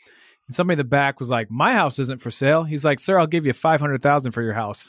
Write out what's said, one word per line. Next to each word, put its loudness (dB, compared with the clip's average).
And -12
somebody 0
in 0
the -2
back 0
was -6
like, -2
"My 0
house 0
isn't -4
for -8
sale." 2
He's -6
like, 2
"Sir, 2
I'll 4
give -2
you 2
five 2
hundred -2
thousand 2
for -4
your -2
house." -6